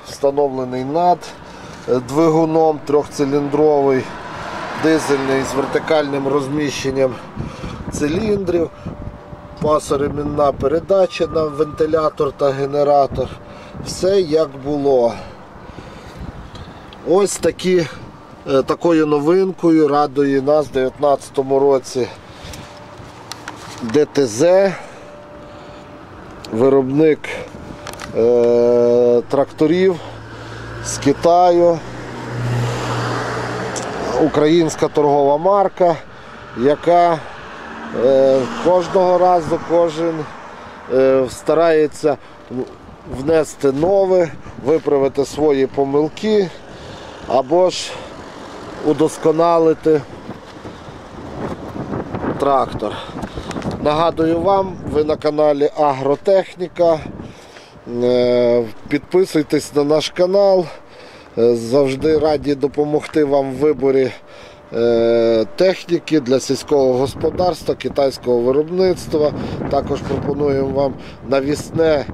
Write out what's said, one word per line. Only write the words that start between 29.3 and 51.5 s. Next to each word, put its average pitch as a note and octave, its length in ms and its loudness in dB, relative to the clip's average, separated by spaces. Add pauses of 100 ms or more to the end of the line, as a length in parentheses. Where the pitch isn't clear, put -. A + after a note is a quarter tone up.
з - 140 -8
Китаю. E3+ 800 4 (2500)
Українська D#3 640 2
торгова C#3+ 480 4
марка, F#3 600 2 (600)
яка, E3 600 4 (840)
е, C3+ 360 6 (240)
кожного F3+ 540 4
разу, E3+ 400 2 (120)
кожен, E3 440 0 (800)
е, C3 360 4
старається D#3 840 2 (1040)
внести C#3+ 520 0
нове, F#3 560 2 (360)
виправити C#3+ 600 2
свої C#3 420 2
помилки D#3 840 0 (760)
або C#3+ 420 2
ж - 200 -8 (960)
удосконалити D#3 1120 2 (2500)